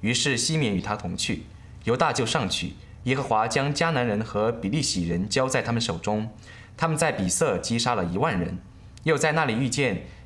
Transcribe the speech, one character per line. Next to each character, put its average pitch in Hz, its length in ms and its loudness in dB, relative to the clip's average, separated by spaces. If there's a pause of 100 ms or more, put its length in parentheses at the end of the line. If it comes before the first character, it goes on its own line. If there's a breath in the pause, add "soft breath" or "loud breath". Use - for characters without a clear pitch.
于 110 140 0
是 135 200 2
西 135 220 0
缅 120 180 2
与 92 60 2
他 104 160 -2
同 87 180 -6
去， - 280 -2 (420 loud breath)
犹 113 100 4
大 156 160 4
就 139 140 2
上 110 240 0
去。 - 240 -4 (320 loud breath)
耶 123 100 2
和 135 80 -2
华 113 240 4
将 139 280 2
迦 165 160 2
南 127 160 2
人 107 180 0
和 107 260 2
比 98 200 -2
利 151 100 0
洗 92 260 0
人 87 220 0
交 131 180 2
在 131 140 0
他 117 120 -2
们 117 60 2
手 101 200 -2
中， 107 320 -2 (440 loud breath)
他 165 140 0
们 160 80 2
在 156 160 4
比 98 160 0
色 135 300 2
击 113 200 -2
杀 120 160 2
了 101 80 0
一 87 140 -2
万 113 240 0
人， 85 180 -4 (440 loud breath)
又 151 160 2
在 156 140 2
那 156 120 4
里 127 80 0
遇 123 160 2
见 117 380 0 (180 loud breath)